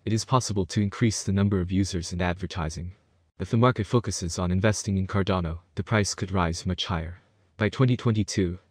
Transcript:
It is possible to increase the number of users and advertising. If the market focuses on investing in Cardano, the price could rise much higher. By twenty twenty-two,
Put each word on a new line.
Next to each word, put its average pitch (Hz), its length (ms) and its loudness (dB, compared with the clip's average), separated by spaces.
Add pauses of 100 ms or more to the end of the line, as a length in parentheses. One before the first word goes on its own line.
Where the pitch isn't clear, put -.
It 104 80 -4
is 110 140 0
possible 104 400 0
to - 160 0
increase 104 420 0
the - 80 -2
number 98 300 2
of 90 100 -4
users 95 400 0
and 87 100 -2
advertising. 87 680 -4 (480)
If 95 120 -8
the - 40 2
market 117 320 4
focuses 95 500 -2
on 90 140 0
investing 98 460 2
in 95 100 0
Cardano, 90 520 0 (160)
the 98 80 -4
price 107 300 0
could 92 200 -6
rise 87 320 0
much 90 220 -2
higher. 85 340 -6 (360)
By 107 120 2
twenty 123 280 4
twenty-two, 101 600 0 (120)